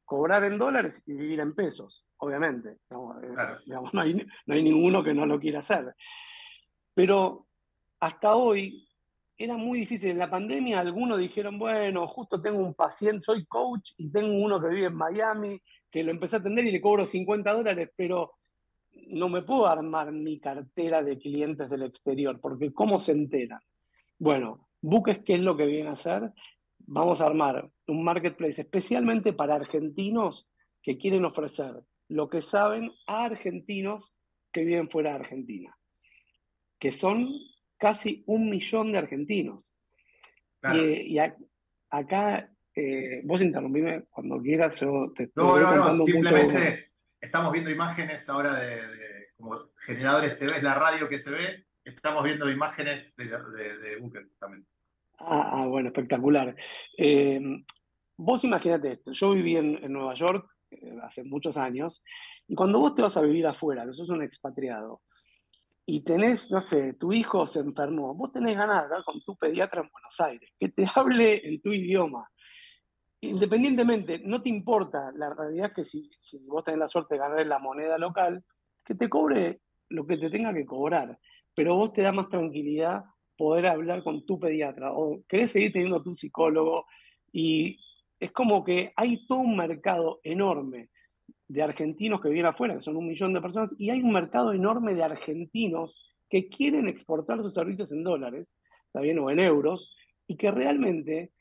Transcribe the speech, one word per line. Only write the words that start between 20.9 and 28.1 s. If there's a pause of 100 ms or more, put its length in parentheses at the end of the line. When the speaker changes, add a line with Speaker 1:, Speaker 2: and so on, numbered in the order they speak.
Speaker 1:
de
clientes
del
exterior,
porque
¿cómo
se
enteran?". (600)
Bueno, (100)
Buques,
¿qué
es
lo
que
viene
a
hacer? (540)
Vamos
a
armar (200)
un
marketplace